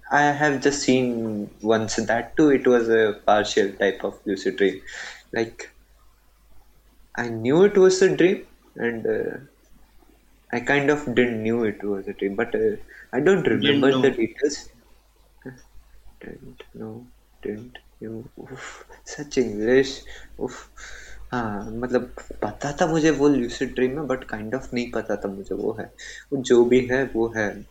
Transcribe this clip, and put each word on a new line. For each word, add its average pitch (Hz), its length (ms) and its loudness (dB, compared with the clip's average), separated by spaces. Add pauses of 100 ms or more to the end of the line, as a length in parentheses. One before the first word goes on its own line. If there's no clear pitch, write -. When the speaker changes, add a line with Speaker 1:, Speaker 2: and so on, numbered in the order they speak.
(120)
Speaker 1:
I 139 100 2 (100)
have 143 300 0
just 139 220 0
seen 117 680 0 (120)
once 107 360 0
that 113 400 -2
too. 156 140 6
It 131 160 4
was 120 220 4
a 110 360 4
partial 104 480 2
type 98 300 0
of 101 220 -6
lucid 95 320 -2
dream. 95 240 2 (520)
Like, - 380 -6 (1400)
I 120 140 -4
knew 123 360 4
it 202 120 4
was 185 240 6
a 170 160 4
dream, 180 300 2 (280)
and, 117 300 -4
uh, - 320 -2 (1120)
I 120 80 -2
kind 139 300 0
of 147 160 0 (100)
didn't 117 280 2
knew 117 200 0
it 104 200 -2
was 101 240 -4
a 101 60 -8
dream, 98 220 -4
but, 113 180 -2
uh, 110 220 2 (380)
I 123 80 0
don't 180 220 4 (180)
Speaker 2:
Didn't 143 260 4
Speaker 1:
remember 139 120 4
the 131 120 4
Speaker 2:
know. - 0 -
Speaker 1:
details. 120 580 -4 (1500)
Didn't - 420 -18 (120)
know, 113 320 -14 (340)
didn't 107 380 -10 (200)
knew. 113 300 -12 (100)
Oof, - 460 -16 (180)
such - 360 -8
English. 117 600 2 (380)
Oof. - 300 -10 (600)
हाँ, 107 400 -6
मतलब, 123 440 -2 (160)
पता - 500 -6
था 180 60 2
मुझे 160 220 4
वो 143 200 4
lucid 127 380 0
dream 127 220 0
में, 147 140 -6
but 127 160 -2
kind 110 400 -6
of - 140 -12
नहीं 120 180 -4
पता 110 240 -4
था 101 120 -6
मुझे 98 280 -8
वो 104 240 -4
है। - 60 -8 (480)
वो 135 80 -2
जो 120 240 6
भी 123 260 4
है, 135 120 0
वो 113 340 -2
है। 101 320 -4